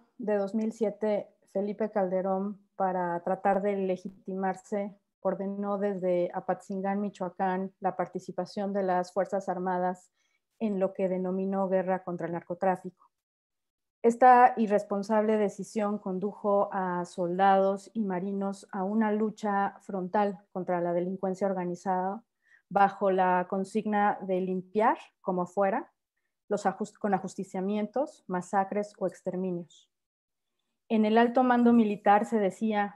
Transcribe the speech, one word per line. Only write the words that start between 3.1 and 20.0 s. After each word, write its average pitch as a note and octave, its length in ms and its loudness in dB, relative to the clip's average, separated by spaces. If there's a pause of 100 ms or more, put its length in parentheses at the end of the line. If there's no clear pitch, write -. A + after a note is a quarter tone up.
tratar F#3+ 360 0
de G3+ 140 0
legitimarse, F#3+ 1200 -6 (240)
ordenó G3 580 -4
desde F3+ 560 0
Apatzingán, F#3+ 680 -4
Michoacán, F#3+ 800 -4
la G3 160 -2
participación F#3 760 -6
de G3 120 -2
las F3+ 280 0
Fuerzas F#3+ 380 -2
Armadas F3+ 640 -4 (460)
en G#3 200 -2
lo F#3+ 140 0
que F#3+ 160 -2
denominó F#3+ 580 -2
guerra F#3 380 0
contra F3 220 -6
el E3 40 -6
narcotráfico. F3+ 800 -4 (920)
Esta B3 540 8
irresponsable G#3+ 800 2
decisión G#3 640 -2
condujo G3+ 720 -2
a F3+ 320 -2
soldados G3 920 2
y A3 120 -2
marinos G3 640 -4
a F#3+ 140 -4
una G#3+ 260 0
lucha G#3 720 -2
frontal G3 580 -2 (140)